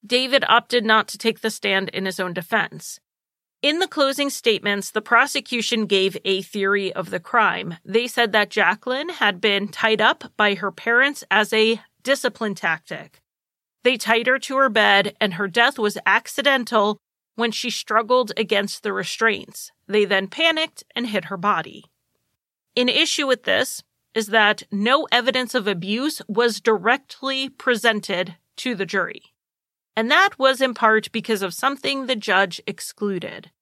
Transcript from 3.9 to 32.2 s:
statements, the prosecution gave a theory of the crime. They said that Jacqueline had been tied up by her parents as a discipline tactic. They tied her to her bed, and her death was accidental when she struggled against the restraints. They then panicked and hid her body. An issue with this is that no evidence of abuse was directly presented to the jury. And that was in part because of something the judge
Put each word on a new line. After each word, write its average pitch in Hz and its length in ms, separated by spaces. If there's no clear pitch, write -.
statements, 202 600
the 214 100
prosecution 233 880
gave 190 380
a 190 180
theory 196 500
of 180 180
the 180 100
crime. 175 640
They 240 240
said 233 240
that 208 180
Jacqueline 247 580
had 202 320
been 202 280
tied 220 320
up 233 360
by 208 180
her 190 180
parents 262 580
as 208 220
a 220 280
discipline 226 540
tactic. 160 640
They 254 120
tied 233 300
her 262 140
to 262 160
her 269 120
bed, 208 520
and 196 140
her 196 120
death 240 320
was 208 260
accidental 226 960
when 226 160
she 240 180
struggled 226 680
against 202 460
the 208 100
restraints. 196 800
They 208 180
then 190 220
panicked 320 560
and 240 100
hid 208 200
her 196 100
body. 170 480
An 247 140
issue 294 400
with 247 160
this 208 400
is 214 140
that 208 340
no 247 400
evidence 247 420
of 208 140
abuse 208 580
was 220 340
directly 262 880
presented 202 840
to 247 180
the 185 120
jury. - 360
And 226 160
that 370 280
was 262 240
in 254 100
part 220 400
because 214 300
of 180 100
something 269 540
the 254 100
judge 196 500